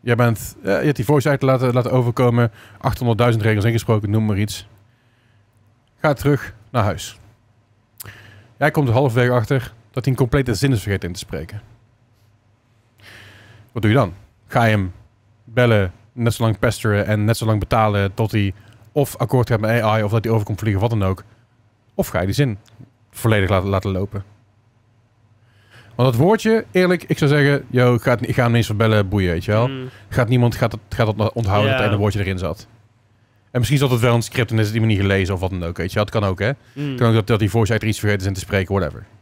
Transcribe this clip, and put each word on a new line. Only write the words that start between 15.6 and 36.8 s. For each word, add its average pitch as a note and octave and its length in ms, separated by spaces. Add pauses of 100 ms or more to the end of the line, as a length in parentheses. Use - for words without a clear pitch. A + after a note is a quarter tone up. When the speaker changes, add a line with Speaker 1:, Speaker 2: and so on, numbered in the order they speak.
Speaker 1:
net A#2 200
zo - 100
lang A2 160
pesteren G#2 460
en G#2+ 200
net A2+ 120
zo A2+ 80
lang A2 140
betalen G#2 540
tot A2 180
hij G2+ 220 (380)
of C#3+ 240
akkoord B2 340
gaat A2+ 100
met A2 240
A A2 160
I G#2+ 40
of G2+ 80
dat A2+ 120
hij A2+ 100
over G#2+ 120
komt - 140
vliegen, G2+ 220
wat G#2+ 80
dan G#2+ 140
ook? F#2 200 (680)
Of - 140
ga F#3 120
je F3+ 60
die - 100
zin B2+ 220 (540)
volledig G#2 380
laten, F#2+ 200
laten G2 220
lopen? G2 320 (1700)
Want B2+ 160
dat A#2 100
woordje, G#3+ 500
eerlijk, F3+ 320
ik - 140
zou D3 120
zeggen, C#3+ 400
"Yo, B2 260
ik A2+ 60
ga C3 100
het, A2+ 160
ik C3 80
ga - 60
hem A#2+ 60
niet A#2 100
eens A2+ 80
verbellen, G#2+ 440
boeien, F#2+ 220
weet E2+ 140
je G#2 60
wel." A2+ 160
Speaker 2:
Mm. C3 220 (200)
Speaker 1:
Gaat B2 200
niemand B2 260
gaat A#2+ 160
het, - 180
gaat A#2 180
het G#2+ 80 (180)
onthouden G#2 360
dat C3+ 100
Speaker 2:
Ja. B2 40
Speaker 1:
het - 80
ene G#2 100
woordje G#2 180
erin F#2 180
zat. F2+ 300 (840)
En B2 80
misschien B2+ 200
zat C3+ 120
het B2 80
wel A#2+ 120
in A#2 40
het A2+ 100
script - 260
en A2 80
is A2 60
het G#2 80
iemand A2 180
niet G2 100
gelezen G2 320
of F2+ 60
wat F#2 100
dan F2+ 140
ook, E2+ 140
weet F2+ 120
je - 60
wel. G#2+ 80
Het G#2 100
kan C3+ 100
ook, F#2+ 160
hè. G#2+ 120 (220)
Speaker 2:
Mm. C#3+ 160